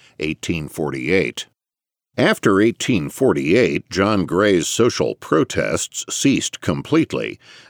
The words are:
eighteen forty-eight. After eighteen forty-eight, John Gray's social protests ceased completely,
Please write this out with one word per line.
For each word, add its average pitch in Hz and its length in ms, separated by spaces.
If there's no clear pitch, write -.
eighteen 78 480
forty-eight. 71 800
After 120 440
eighteen 107 480
forty-eight, 82 800
John 98 360
Gray's 90 420
social 113 480
protests - 920
ceased - 520
completely, 69 800